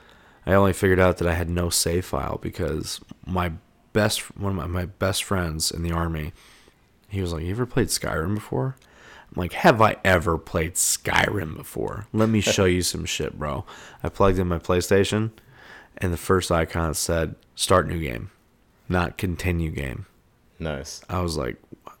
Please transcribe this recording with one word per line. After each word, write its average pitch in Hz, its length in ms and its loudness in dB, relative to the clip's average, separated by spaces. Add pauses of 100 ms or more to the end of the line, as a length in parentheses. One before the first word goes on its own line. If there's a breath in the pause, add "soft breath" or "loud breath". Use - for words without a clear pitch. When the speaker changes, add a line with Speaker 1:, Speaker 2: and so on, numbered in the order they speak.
(460 soft breath)
Speaker 1:
I 87 80 2
only 98 200 6
figured 92 260 4
out 90 180 6
that 85 100 0
I 85 60 2
had 85 160 -2
no 87 200 0
save 85 360 0
file - 360 -4
because - 600 -6 (240)
my 87 260 -2 (420)
best, - 440 0
one 101 140 -2
of 98 60 -2
my, 82 100 -4
my 90 180 -2
best 95 380 -2
friends 85 480 -2
in 85 120 -6
the 85 80 -2
army, 82 400 -2 (800 soft breath)
he 98 120 -4
was 87 120 -2
like, 78 100 -4
"You 90 80 -4
ever 120 140 -2
played 123 220 0
Skyrim - 480 -2
before?" 131 400 -4 (540 loud breath)
I'm - 120 -6
like, 90 120 -4
"Have 127 280 6
I 107 240 4
ever 85 320 4
played 82 380 -4
Skyrim - 800 0
before? - 580 -8
Let 110 160 4
me 110 120 4
show 101 240 4
you 90 160 4
some 85 240 -2
shit, - 340 -6
bro." 73 260 -6 (380 loud breath)
I - 60 -2
plugged 95 300 4
in 90 80 2
my 85 120 0
PlayStation, 98 720 2 (680 loud breath)
and 90 160 -2
the 82 40 -4
first 90 340 2
icon 82 420 0
said, 80 420 -2 (200)
"Start 92 320 4
new 87 120 -4
game," 62 320 -6 (580)
not 87 280 0
"continue 85 540 -2
game." 73 340 -8 (540)
Speaker 2:
Nice. 73 500 -8
Speaker 1:
I 90 120 -2
was 85 160 -2
like, 64 180 -4 (460)